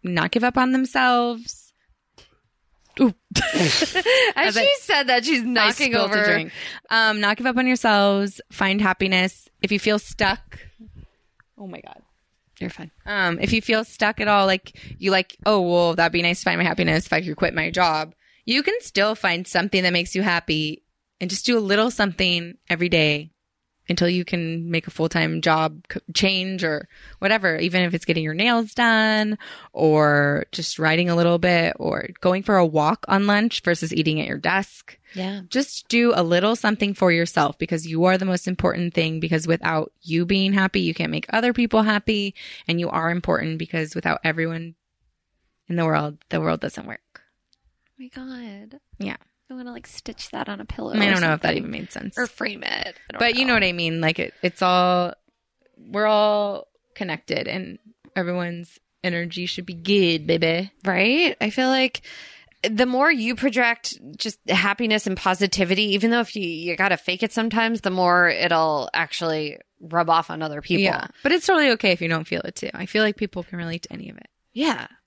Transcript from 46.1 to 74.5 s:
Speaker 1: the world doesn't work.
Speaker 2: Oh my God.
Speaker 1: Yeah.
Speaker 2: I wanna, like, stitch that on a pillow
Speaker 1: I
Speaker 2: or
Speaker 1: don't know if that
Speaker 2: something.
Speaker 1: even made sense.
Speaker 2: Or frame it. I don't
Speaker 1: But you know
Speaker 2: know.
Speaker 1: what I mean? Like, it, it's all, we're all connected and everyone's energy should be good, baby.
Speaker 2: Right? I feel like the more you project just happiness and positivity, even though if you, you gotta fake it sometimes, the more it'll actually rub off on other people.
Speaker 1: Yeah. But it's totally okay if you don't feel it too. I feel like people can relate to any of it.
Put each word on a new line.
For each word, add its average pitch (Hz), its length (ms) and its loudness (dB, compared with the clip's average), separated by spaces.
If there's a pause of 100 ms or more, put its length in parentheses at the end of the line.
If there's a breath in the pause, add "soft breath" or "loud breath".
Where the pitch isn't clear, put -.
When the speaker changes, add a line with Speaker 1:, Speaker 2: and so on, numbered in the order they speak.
Speaker 1:
the 165 120 -2
world 160 200 0
doesn't - 260 -8
work. - 360 -18 (680)
Speaker 2:
Oh - 80 -20
my 262 80 -16
God. 247 760 -16 (200)
Speaker 1:
Yeah. 202 160 -8 (340)
Speaker 2:
I 262 40 -14
wanna, 247 180 -12
like, 233 160 -18
stitch - 420 -14
that 220 180 -8
on 202 120 -10
a 214 40 -14
pillow - 300 -8
Speaker 1:
I 208 140 2
Speaker 2:
or - 20 2
Speaker 1:
don't 185 120 2
know 160 120 2
if 151 60 -6
that - 80 -2
Speaker 2:
something. - 80 0
Speaker 1:
even - 160 -6
made - 180 -10
sense. - 260 -10
Speaker 2:
Or 240 120 -4
frame 208 340 -10
it. - 80 -8
I - 420 -10
don't - 60 -12
Speaker 1:
But 233 160 2
you 254 100 0
know 262 40 0
Speaker 2:
know. 240 60 4
Speaker 1:
what 208 100 4
I 180 80 0
mean? 165 280 -2
Like, 165 200 0
it, - 120 -4 (100)
it's 180 200 -2
all, 180 500 2 (640)
we're 208 300 -2
all 208 640 2 (260)
connected - 540 -6
and - 320 -10 (340)
everyone's 175 640 -6 (240)
energy 175 440 -4
should 175 200 -10
be 180 80 -12
good, 170 500 2
baby. 165 460 0 (140)
Speaker 2:
Right? 233 560 2
I 214 100 -2
feel 254 160 -2
like 262 360 0 (600 loud breath)
the 220 240 2
more 262 240 2
you 240 240 -2
project 240 640 -2 (180)
just - 220 -8 (100)
happiness 202 600 0
and 190 80 -2
positivity, 190 760 0
even 226 180 2
though 240 80 4
if 226 160 -4
you, 196 100 -4
you 170 300 -6
gotta 190 200 2
fake 180 280 -4
it 208 80 -4
sometimes, 226 480 -2
the 190 100 -2
more 180 380 4
it'll 160 640 0
actually 156 640 -4 (220)
rub 170 280 -2
off 165 220 2
on 160 120 -8
other 147 200 -8
people. 180 220 0
Speaker 1:
Yeah. - 240 -2 (160)
But 277 80 4
it's 359 140 0
totally 311 260 4
okay 220 180 2
if 170 100 0
you 170 60 -4
don't 165 200 -2
feel 170 160 -6
it - 120 -12
too. - 180 -10
I - 140 -12
feel 214 160 0
like 208 140 2
people 190 260 -6
can 175 160 -12
relate 170 240 -8
to - 100 -16
any - 180 -14
of - 60 -20
it. - 120 -20 (240)